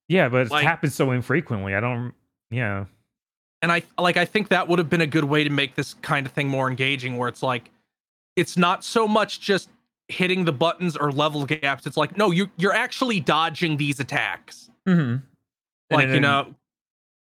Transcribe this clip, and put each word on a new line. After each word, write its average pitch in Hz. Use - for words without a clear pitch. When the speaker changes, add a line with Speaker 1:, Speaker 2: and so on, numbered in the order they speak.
Speaker 1:
Yeah, 165
but 127
it 110
Speaker 2:
Like 147
Speaker 1:
happens 139
so 135
infrequently. 117
I -
don't, 120
yeah. 104
Speaker 2:
And 170
I, 170
like, 175
I 175
think 202
that 180
would 175
have 151
been 175
a 160
good 147
way 151
to 143
make 139
this -
kind 143
of 131
thing 143
more 131
engaging, 127
where 123
it's -
like, 123
it's -
not 180
so 226
much 208
just 196
hitting 185
the 165
buttons 165
or 143
level 147
gaps. 139
It's 139
like, 151
no, 202
you, 190
you're 180
actually 233
dodging 156
these 143
attacks. 117
Speaker 3:
Mm-hmm. 143
Speaker 2:
Like, 147
Speaker 3:
And 131
Speaker 2:
you 131
Speaker 3:
then 147
Speaker 2:
know, 139